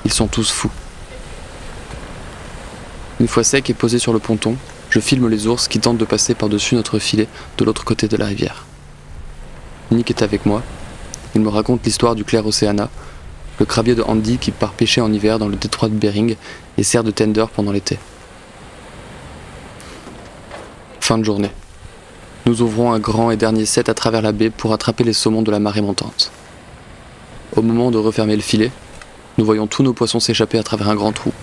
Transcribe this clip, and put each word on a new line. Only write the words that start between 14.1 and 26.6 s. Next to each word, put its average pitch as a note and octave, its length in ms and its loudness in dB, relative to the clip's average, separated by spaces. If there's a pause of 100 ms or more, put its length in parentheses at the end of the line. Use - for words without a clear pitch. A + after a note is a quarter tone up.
qui - 140 -2
part A2 220 -2
pêcher A#2 280 2
en G#2+ 100 2
hiver G#2+ 280 2
dans G#2+ 80 0
le G2+ 80 -2
détroit G#2+ 340 -2
de G#2+ 60 -2
Bering G#2+ 400 2 (420)
et - 60 2
sert A#2 200 2
de A2 60 0
tender G#2+ 360 2 (100)
pendant G#2 160 0
l'été. G2+ 260 -2 (3000)
Fin - 180 2
de A2 60 2
journée. G#2 280 0 (960)
Nous A#2 160 4
ouvrons A#2 320 2
un A2+ 60 2
grand A2+ 320 2
et A2+ 40 2
dernier A2 300 2
set A#2+ 240 2
à A2 60 2
travers A2+ 260 2
la G#2+ 100 2
baie A2 200 2
pour A2 220 0
attraper A2 300 0
les A#2 80 4
saumons A2 300 2
de A2 80 2
la G#2 100 2
marée G#2 220 2
montante. - 500 -2 (1200)